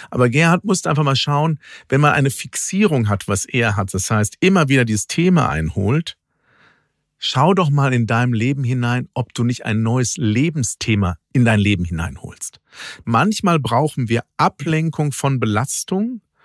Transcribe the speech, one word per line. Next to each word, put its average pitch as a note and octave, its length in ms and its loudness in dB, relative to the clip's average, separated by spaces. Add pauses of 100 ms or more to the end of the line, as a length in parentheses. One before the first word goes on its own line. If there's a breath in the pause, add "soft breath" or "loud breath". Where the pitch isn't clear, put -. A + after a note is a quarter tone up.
(100)
Aber B2 200 2
Gerhard E3 340 2
musste G3 240 -2
einfach D#3 160 2
mal C3+ 120 2
schauen, D3 420 0 (320 loud breath)
wenn C3+ 100 2
man D3 140 4
eine C#3 160 2
Fixierung D3 800 -2
hat, G2+ 180 -4
was G2+ 160 -2
er A2+ 320 -2
hat, G2 160 -4
das F#2 180 -4
heißt, G#2+ 300 0
immer F#3 300 4
wieder C3 160 4
dieses G#2+ 200 -2
Thema F3 440 2
einholt, G2 680 -2 (1000 soft breath)
schau D3+ 340 2
doch F#3+ 160 2
mal C#3 240 2
in A#2+ 140 2
deinem A#2+ 260 0
Leben C3 320 -2
hinein, B2 480 -2
ob - 220 -6
du A#2 100 -2
nicht A#2+ 220 -2
ein A2 160 0
neues A#2 340 0
Lebensthema A2 1000 0 (140)
in B2+ 120 4
dein A2 160 4
Leben G2 240 2
hineinholst. - 760 -8 (440 loud breath)
Manchmal E3+ 560 2
brauchen B2+ 480 -2
wir A2+ 160 0 (140)
Ablenkung D#3+ 760 -2
von C3+ 280 -2
Belastung, F#3 840 -4 (220 soft breath)